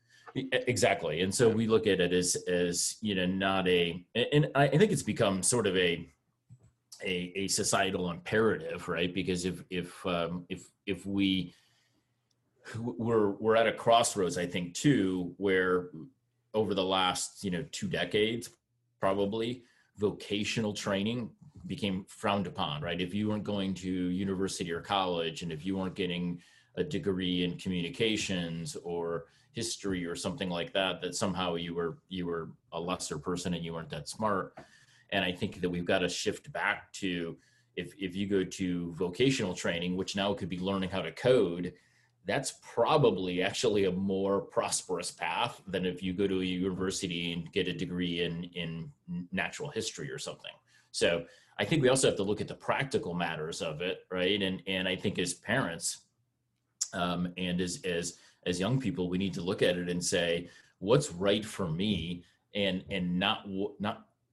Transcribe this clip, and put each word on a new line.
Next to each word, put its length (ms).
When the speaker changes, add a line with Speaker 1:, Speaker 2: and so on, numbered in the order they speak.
Speaker 1:
E-, 160
e-, 140
exactly. 560
And 120
so 140
Speaker 2:
Yeah. 60
Speaker 1:
we 120
look 200
at 140
it 120
as, 240
as, 520
you 140
know, 120
not 420
a, 360
a-, 200
and 200
I, 100
I 140
think 140
it's 100
become 400
sort 240
of 100
a, 320
a, 320
a 120
societal 640
imperative, 800
right? 260
Because 300
if, 260
if, 360
um, 420
if, 160
if 200
we, 480
w-, 260
we're, 340
we're 220
at 120
a 60
crossroads, 680
I 80
think, 280
too, 640
where 540
over 200
the 100
last, 600
you 60
know, 200
two 160
decades, 640
probably, 640
vocational 720
training 580
became 420
frowned 380
upon, 360
right? 180
If 140
you 140
weren't 160
going 300
to 160
university 840
or 80
college, 600
and 100
if 120
you 120
weren't 180
getting 460
a 80
degree 600
in 120
communications 1300
or 400
history 520
or 100
something 360
like 240
that, 260
that 140
somehow 400
you 200
were, 240
you 180
were 240
a 80
lesser 380
person 360
and 100
you 80
weren't 180
that 180
smart. 460
And 120
I 80
think 280
that 100
we've 160
gotta 220
shift 440
back 420
to, 420
if, 220
if 160
you 120
go 180
to 500
vocational 600
training, 420
which 180
now 200
could 160
be 80
learning 320
how 100
to 120
code, 600
that's 340
probably 800
actually 440
a 80
more 480
prosperous 720
path 560
than 180
if 160
you 100
go 140
to 140
a 40
university 880
and 200
get 160
a 40
degree 520
in, 180
in 360
natural 400
history 400
or 80
something. 320
So 340
I 40
think 180
we 60
also 200
have 80
to 80
look 160
at 80
the 60
practical 600
matters 480
of 180
it, 200
right? 320
And, 240
and 220
I 80
think 240
as 140
parents, 640
um, 460
and 220
as, 240
as, 340
as 140
young 220
people, 280
we 100
need 160
to 60
look 220
at 140
it 120
and 160
say, 440
"What's 320
right 320
for 240
me?" 560
and, 360
and 280
not 240
w-, 380
not, 260